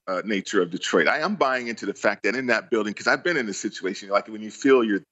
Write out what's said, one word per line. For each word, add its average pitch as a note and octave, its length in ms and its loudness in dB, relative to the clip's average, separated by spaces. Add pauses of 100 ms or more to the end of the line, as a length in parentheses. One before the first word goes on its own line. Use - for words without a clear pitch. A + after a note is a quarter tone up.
uh, F#2 160 -2
nature G2 380 0
of E2+ 80 0
Detroit. E2+ 380 2
I B2 120 2
am F#3 160 -2
buying C3 320 0
into A2+ 200 -8
the G2 60 -4
fact G2+ 300 -2
that G#2 120 2
in C3 120 -4
that A2+ 220 0
building, G#2+ 240 0
'cause - 140 -6
I've C#3 160 2
been F3 120 0
in A#2+ 140 -2
a F#2+ 40 -4
situation, G2 560 -8
like, G2+ 180 0
when A2 140 -12
you G#2+ 100 -12
feel C3 320 4
you're G2+ 180 0 (100)